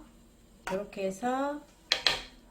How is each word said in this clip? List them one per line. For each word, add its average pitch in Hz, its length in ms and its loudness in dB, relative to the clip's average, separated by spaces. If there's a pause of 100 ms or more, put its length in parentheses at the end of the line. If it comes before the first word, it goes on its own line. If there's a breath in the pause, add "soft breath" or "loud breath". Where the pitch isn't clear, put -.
(720)
이렇게 196 360 -2
해서 262 540 0 (920)